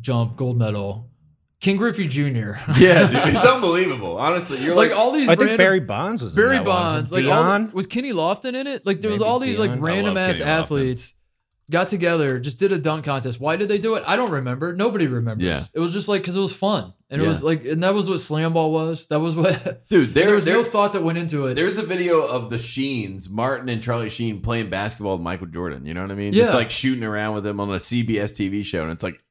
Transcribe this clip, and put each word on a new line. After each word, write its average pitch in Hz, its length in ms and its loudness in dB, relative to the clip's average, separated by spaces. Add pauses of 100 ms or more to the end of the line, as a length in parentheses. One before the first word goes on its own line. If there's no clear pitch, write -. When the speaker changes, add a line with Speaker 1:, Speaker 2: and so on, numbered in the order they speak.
Speaker 1:
jump 117 340 -2
gold 123 220 -2
medal, 104 520 -2 (520)
Ken 196 160 2
Griffey 202 300 0
Junior. 127 520 -2 (180)
Speaker 2:
Yeah, 180 300 10
dude, - 280 2
Speaker 1:
<laughs> - 0 -
Speaker 2:
it's 247 100 6
unbelievable. 170 720 2
Honestly, 147 420 -2
you're 160 160 0
Speaker 1:
Like, - 160 6
Speaker 2:
like, 202 80 2
Speaker 1:
all 247 120 4
these 277 180 2
Speaker 3:
I - 60 8
think - 120 2
Speaker 1:
random 220 100 2
Speaker 3:
Barry 190 220 6
Bonds 143 420 -4
was 123 160 -4
in 208 60 6
Speaker 1:
Barry 262 140 4
Speaker 3:
that - 80 -2
one. 190 100 4
Speaker 1:
Bonds, 160 360 0
like, 180 140 2
all 151 180 4
the, 196 160 4
Speaker 3:
Dion? 214 140 -4
Speaker 1:
was 190 140 -4
Kenny 254 240 -4
Lofton 202 420 -2
in 269 140 -6
it? 269 180 -8
Like, 196 160 0
there 214 100 -2
was 202 100 -2
Speaker 3:
Maybe 220 80 2
Speaker 1:
all 247 100 2
these, 254 200 -2
like, 208 120 2
Speaker 3:
Dion. 131 100 -4
Speaker 1:
random 190 360 0
Speaker 2:
I 185 40 0
love 185 100 0
Speaker 1:
ass 170 80 -2
Speaker 2:
Kenny 143 100 -2
Lofton. 156 40 2 (100)
Speaker 1:
athletes 131 500 -4 (580)
got 180 180 0
together, 165 500 0
just 131 200 -8
did 196 120 2
a 185 60 2
dunk 156 280 -2
contest. 127 340 -4
Why 151 160 -2
did 202 140 -2
they 208 100 0
do 220 160 0
it? - 100 -4
I 180 120 2
don't 240 140 0
remember. 139 440 -4
Nobody 196 320 0
remembers. 117 400 -2
Speaker 2:
Yeah. 76 160 0 (100)
Speaker 1:
It 160 60 -4
was 175 140 -2
just, 202 160 -4
like, 190 140 0
'cause 180 120 -6
it 196 60 0
was 190 140 -2
fun. 160 380 -2 (140)
And 143 140 -4
it - 20 4
Speaker 2:
Yeah. 160 60 2
Speaker 1:
was, 151 140 -2
like, 156 220 0
and 160 180 -2
that 190 100 2
was 196 160 0
what 175 100 -2
slam 160 340 -2
ball 160 180 2
was. 160 360 -2
That 151 120 0
was 160 160 0
what 175 520 -2
<laughs> - 20 -20
Speaker 2:
Dude, 131 260 4
there, 170 100 6
Speaker 1:
there 208 100 6
was 190 100 2
Speaker 2:
there 180 100 4
Speaker 1:
no 233 80 4
thought 208 300 2
that 185 100 -2
went 165 160 0
into 156 260 -2
it. 127 80 -2
Speaker 2:
There's 185 240 0
a 220 60 -4
video 175 420 2
of 117 240 -4
the 117 80 -4
Sheens, 107 720 -6
Martin 123 400 -4
and 113 120 -4
Charlie 117 280 -4
Sheen, 110 320 -6
playing 110 300 -4
basketball 101 460 -4
with 85 60 -8
Michael 87 220 -6
Jordan. 80 400 -8
You 78 80 -8
know 90 80 -6
what 95 80 -8
I 98 60 -8
mean? 101 180 -4
Speaker 1:
Yeah. 226 120 6
Speaker 2:
Just, 190 100 2
like, 117 160 0
shooting 131 320 -4
around 107 320 -4
with 104 100 -6
him 101 140 -4
on 101 120 -4
a 92 80 -4
C 120 220 -2
B 113 180 0
S 104 120 -4
T 98 180 -4
V 101 140 -4
show. 92 200 -6
And 80 80 -6
it's 82 120 -8
like 90 280 -8